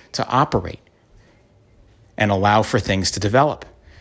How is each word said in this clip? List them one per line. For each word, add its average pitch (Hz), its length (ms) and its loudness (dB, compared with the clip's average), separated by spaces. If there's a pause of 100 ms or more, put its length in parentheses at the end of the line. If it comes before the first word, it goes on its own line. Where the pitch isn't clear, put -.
(120)
to - 160 -4
operate 117 520 -2 (1400)
and 104 120 0
allow 104 320 4
for 110 160 0
things 95 340 -2
to - 80 -6
develop. 123 440 0 (360)